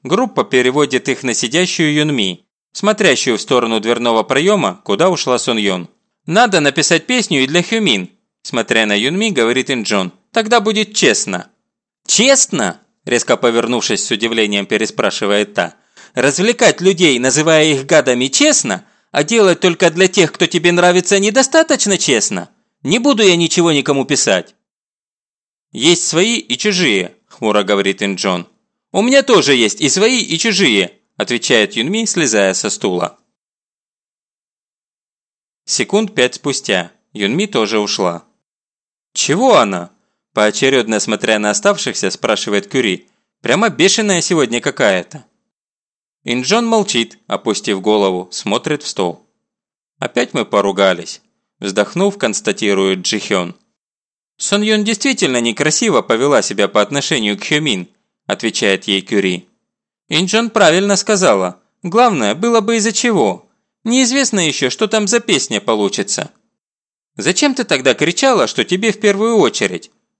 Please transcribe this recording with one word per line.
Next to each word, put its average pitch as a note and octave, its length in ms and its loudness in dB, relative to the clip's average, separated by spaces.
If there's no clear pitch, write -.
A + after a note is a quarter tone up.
группа F#3+ 420 -2
переводит B2+ 640 0
их C3 140 -4
на B2+ 100 -2
сидящую D3+ 600 -2
Юнми, C3+ 500 -2
смотрящую F3 680 0
в - 20 -6
сторону A#2 400 0
дверного A2+ 440 0
проёма, C#3+ 600 0
куда G#2+ 240 0
ушла C3+ 300 -2
Сун A#2+ 180 -2
Йон. F#2+ 320 -2
"Надо G3 340 2
написать D#3 460 0
песню G3+ 360 0
и C3 40 2
для E3 160 0
Хюмин", E3+ 480 -2
смотря A2+ 440 0
на G#2 80 0
Юнми, E3+ 360 0
говорит B2 400 0
Инджон. G2+ 420 -2
"Тогда A3+ 280 2
будет G#3+ 340 -2
честно". - 560 0
"Честно?" G#3 760 0
резко A#2+ 320 0
повернувшись A#2 680 0
с - 60 -10
удивлением, G#2+ 560 0
переспрашивает G#2 880 -2
та. F2 200 -2
"Развлекать F3+ 680 2
людей, E3+ 380 2
называя D3+ 460 2
их C#3 220 0
гадами, C3 400 2
честно, C3+ 580 0
а D3 140 0
делать F#3+ 360 2
только F3 300 2
для F3+ 180 2
тех, F3 240 2
кто - 140 0
тебе F3 260 0
нравится, F3+ 460 2
недостаточно B3 800 2
честно? G#2+ 520 -2
Не D#3 160 0
буду A#3 240 2
я F#3 140 6
ничего E3+ 360 2
никому C#3 320 0
писать". G#2 500 0
"Есть D3+ 340 2
свои F3+ 300 0
и B2 220 -6
чужие", D3 560 0
хмуро G#2 360 0
говорит G2 400 0
Инджон. F#2 440 -4
"У F#3+ 80 0
меня C4 220 4
тоже E3+ 320 4
есть A2 260 2
и D3+ 80 0
свои, G3+ 340 2
и D#3+ 160 -4
чужие", D#3 600 0
отвечает G#2+ 580 0
Юнми, F3+ 300 -4
слезая A2 480 0
со G#2 160 -4
стула. F2+ 500 -4
Секунд F#3+ 500 -2
пять B2+ 200 0
спустя. F#2+ 580 -4
Юнми A2+ 340 -2
тоже A2 320 -2
ушла. G2+ 460 -4
"Чего G#3+ 420 2
она?" F#2+ 340 0
поочерёдно A2 680 2
смотря G#2+ 380 -2
на G#2 120 0
оставшихся, B2 600 -2
спрашивает G2+ 580 -2
Кюри. A#2 400 -2
"Прямо F#3 280 0
бешеная F#3 520 0
сегодня C3 400 0
какая-то". A2+ 640 -2
Инджон C3+ 420 -2
молчит, G3+ 600 0
опустив G2+ 540 -2
голову, F#2+ 500 0
смотрит - 520 -4
в - 60 -10
стол. - 380 -6
"Опять - 360 -4
мы A2+ 100 -2
поругались", F#2+ 760 0
вздохнув, G#2+ 580 -2
констатирует G2 840 -2
Джихён. F#2 540 -4
"Сон G#3 260 -2
Юн G#3+ 220 0
действительно G#3 560 -2
некрасиво C#3+ 600 0
повела B2 400 2
себя G2+ 260 -2
по G#2+ 120 0
отношению G#2+ 580 -2
к - 60 -14
Хёмин", C#3 440 -2
отвечает G2+ 580 -2
ей G2 180 -2
Кюри. F#2 460 -2
"Инджон G#3 420 -2
правильно F#3 460 2
сказала. A#2 640 0
Главное, F3 520 2
было A3+ 260 0
бы A3+ 160 -2
из-за A3 160 -2
чего. D#3+ 560 0
Неизвестно A#3+ 640 0
ещё, C3 240 -2
что - 160 -2
там G#3 220 -2
за A#3 120 0
песня C3 400 -2
получится". G#2 680 -2
"Зачем C4+ 380 0
ты B3 100 -4
тогда C3 300 0
кричала, E3+ 520 0
что G3 180 -2
тебе F#3+ 280 0
в G3+ 80 -10
первую G#3+ 360 0
очередь?" G2+ 540 0